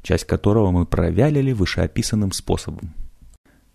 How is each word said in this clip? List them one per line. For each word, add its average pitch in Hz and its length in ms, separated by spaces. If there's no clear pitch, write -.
часть - 220
которого 101 480
мы 87 140
провялили 131 680
вышеописанным 95 800
способом. 87 640